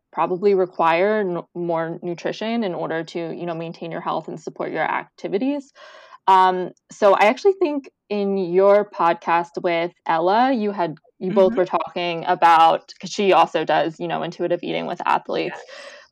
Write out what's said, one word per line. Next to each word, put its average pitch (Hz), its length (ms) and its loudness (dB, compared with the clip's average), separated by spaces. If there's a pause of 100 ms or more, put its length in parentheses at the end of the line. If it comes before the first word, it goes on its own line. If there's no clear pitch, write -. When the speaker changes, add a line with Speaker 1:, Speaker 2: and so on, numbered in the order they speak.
(120)
Speaker 1:
probably 185 440 0
require 185 640 2
n-, 175 220 -4 (120)
more 170 480 -4
nutrition 180 600 -6
in 180 120 -4
order 160 280 -6
to, 165 300 -8
you 170 120 -10
know, 170 100 -6
maintain 165 360 -10
your 170 100 -10
health 165 280 -6
and 170 100 -12
support - 320 -10
your 160 120 -4
activities. 233 920 -6 (540)
Um, 185 440 4 (200)
so 202 240 4
I 202 100 4
actually 262 280 2
think 294 360 -4 (200)
in 202 280 -2
your 196 540 4
podcast 170 720 -2
with 170 300 -2 (120)
Ella, 196 480 2
you 208 180 -2
had, 170 260 -4 (220)
you 180 140 -4
both 202 200 4
Speaker 2:
Mm-hmm. - 40 -6
Speaker 1:
were 180 80 2
talking 175 600 -4
about, 165 720 4
'cause - 120 -12
she 196 220 2
also 165 320 2
does, 156 340 0
you 175 80 -8
know, 160 160 -4
intuitive 175 400 -4
eating 165 240 -6
with - 180 -8
athletes, 160 580 -2
Speaker 2:
Yes. - 200 -20 (280)